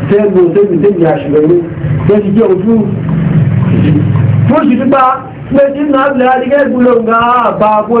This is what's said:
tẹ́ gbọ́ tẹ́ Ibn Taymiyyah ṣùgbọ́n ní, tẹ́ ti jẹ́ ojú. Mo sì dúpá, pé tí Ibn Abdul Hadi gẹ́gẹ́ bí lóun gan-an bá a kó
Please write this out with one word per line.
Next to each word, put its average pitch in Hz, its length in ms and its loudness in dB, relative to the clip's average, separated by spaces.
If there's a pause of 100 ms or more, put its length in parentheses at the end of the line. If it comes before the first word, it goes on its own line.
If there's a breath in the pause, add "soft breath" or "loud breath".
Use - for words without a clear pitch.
tẹ́ 196 180 0
gbọ́ 185 240 2
tẹ́ 180 160 2
Ibn 185 140 0
Taymiyyah 165 400 0
ṣùgbọ́n 151 280 0
ní, 170 120 2 (460)
tẹ́ 202 160 2
ti 202 100 -2
jẹ́ 214 160 2
ojú. 190 300 0 (1700)
Mo 277 180 2
sì 285 160 2
dúpá, 277 280 0 (420)
pé 277 200 2
tí 277 140 -4
Ibn 294 160 0
Abdul 254 320 0
Hadi 254 180 0
gẹ́gẹ́ 277 220 0
bí 247 120 -2
lóun 240 260 2
gan-an 233 500 0
bá 208 140 0
a 214 140 0
kó 226 180 -2